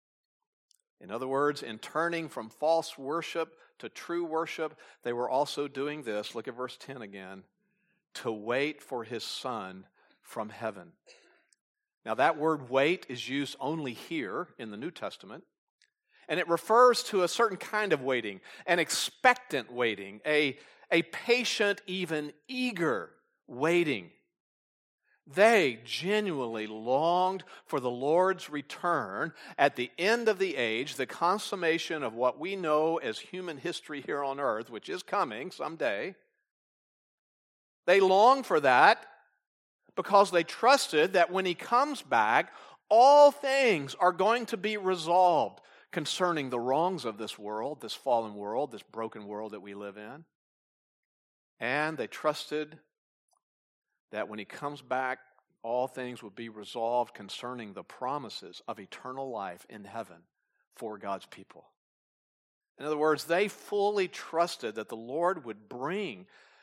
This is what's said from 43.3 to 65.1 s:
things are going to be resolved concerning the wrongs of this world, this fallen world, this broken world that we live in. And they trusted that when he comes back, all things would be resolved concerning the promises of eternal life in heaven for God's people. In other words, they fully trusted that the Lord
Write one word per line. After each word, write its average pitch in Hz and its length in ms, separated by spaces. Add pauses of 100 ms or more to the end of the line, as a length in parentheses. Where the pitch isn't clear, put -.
things 240 640
are 180 160
going 214 360
to 233 100
be 208 200
resolved 175 840 (300)
concerning 160 580
the 123 100
wrongs 143 460
of 110 120
this 113 220
world, 110 420
this 110 120
fallen 113 420
world, 113 360
this 107 120
broken 113 420
world 104 280
that 101 80
we 101 120
live 101 240
in. 123 280 (1300)
And 147 380
they 113 100
trusted 151 720 (1300)
that 104 180
when 107 100
he 101 60
comes 143 360
back, 131 380 (420)
all 123 260
things 123 360
would 101 120
be 117 140
resolved 117 640
concerning 110 600
the 92 100
promises 123 840
of 113 120
eternal 131 500
life 98 400
in 104 140
heaven 95 400 (520)
for 107 220
God's 110 280
people. - 400 (1120)
In 135 80
other 151 120
words, 151 280
they 185 220
fully 202 600
trusted 165 680
that 107 140
the 117 60
Lord 147 500